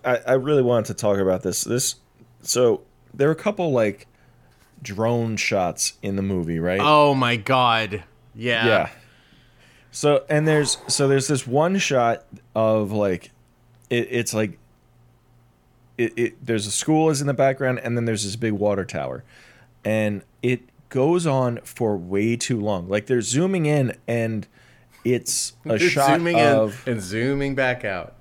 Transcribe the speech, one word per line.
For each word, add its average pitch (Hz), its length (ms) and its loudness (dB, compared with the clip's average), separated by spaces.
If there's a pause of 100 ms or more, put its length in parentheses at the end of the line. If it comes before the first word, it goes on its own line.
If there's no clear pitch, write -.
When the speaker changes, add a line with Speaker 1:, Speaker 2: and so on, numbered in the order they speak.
Speaker 1:
I, 123 120 2 (100)
I 123 60 4
really 135 280 2
wanted 120 240 2
to 104 80 -8
talk 101 240 0
about 92 240 2
this. - 220 -4
This, - 320 -2 (480)
so 120 380 2 (300)
there 139 160 0
are 156 40 2
a 160 40 0
couple, 185 360 -4
like, 110 340 0 (760)
drone 113 540 -2
shots 90 560 -2 (100)
in 98 120 -4
the 98 60 -2
movie, 87 380 -2
right? 90 200 0
Speaker 2:
Oh 147 360 6
my 120 220 0
God. 113 680 0 (320)
Yeah. 113 300 -2
Speaker 1:
Yeah. 101 240 2 (1000)
So, 147 360 0
and 151 200 0
there's, 151 400 2
so 139 200 0
there's 135 200 2
this 143 180 -2
one 156 320 2
shot 120 460 0 (320)
of, 110 360 2
like, 101 380 -2 (600)
it, 120 180 0
it's 117 240 -4
like, 107 240 -2 (1400)
it, 117 180 -2
it, 120 260 -4
there's 113 220 -2
a 101 60 -8
school 156 400 2
is 139 100 -2
in 143 60 -2
the 143 80 -2
background, 131 480 0
and 117 120 -2
then 117 100 -2
there's 107 180 -2
this 98 120 -6
big 113 180 -2
water 101 320 0
tower, 65 380 -8 (640)
and 107 380 -2 (180)
it 123 200 0 (280)
goes 165 380 2
on 127 360 0
for 107 320 -2
way 98 400 0
too 120 240 -2
long. 98 300 -4
Like, 104 160 0
they're 123 160 2
zooming 165 460 0
in, 143 280 0 (120)
and 113 400 -2 (580)
it's - 540 -2
Speaker 2:
<laughs> - 60 -20
Speaker 1:
a 156 120 -10
Speaker 2:
They're - 20 0
Speaker 1:
shot 147 380 2
Speaker 2:
zooming 170 220 2
in 117 80 6
Speaker 1:
of 110 400 0
Speaker 2:
and 117 120 -2
zooming 131 540 -2
back 123 320 -2
out. 90 360 -8